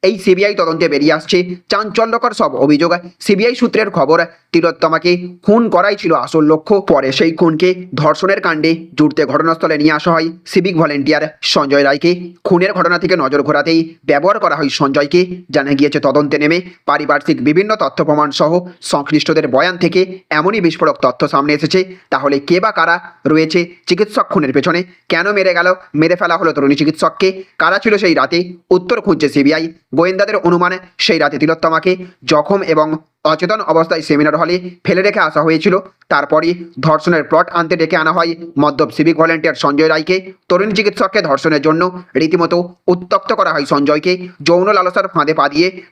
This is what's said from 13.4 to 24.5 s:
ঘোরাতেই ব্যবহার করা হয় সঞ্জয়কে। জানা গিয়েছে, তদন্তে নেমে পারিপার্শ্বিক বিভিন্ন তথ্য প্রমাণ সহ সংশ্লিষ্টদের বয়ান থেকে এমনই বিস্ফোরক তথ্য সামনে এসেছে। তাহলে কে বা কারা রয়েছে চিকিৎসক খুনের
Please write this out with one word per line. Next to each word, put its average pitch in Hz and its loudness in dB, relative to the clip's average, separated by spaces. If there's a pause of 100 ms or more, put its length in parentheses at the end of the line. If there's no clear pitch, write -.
ঘোরাতেই 160 0 (100)
ব্যবহার 156 2
করা 170 0
হয় 147 -2
সঞ্জয়কে। 147 0 (260)
জানা 143 0
গিয়েছে, 143 0
তদন্তে 147 0
নেমে 156 0 (240)
পারিপার্শ্বিক 147 -2
বিভিন্ন 190 4
তথ্য 156 -2
প্রমাণ 151 0
সহ 170 0 (140)
সংশ্লিষ্টদের 151 0
বয়ান 160 0
থেকে 180 0 (100)
এমনই 180 0
বিস্ফোরক 160 0
তথ্য 135 0
সামনে 147 0
এসেছে। 185 -2 (140)
তাহলে 139 -2
কে 170 0
বা 165 0
কারা 170 0 (260)
রয়েছে 160 0 (220)
চিকিৎসক 208 0
খুনের 143 0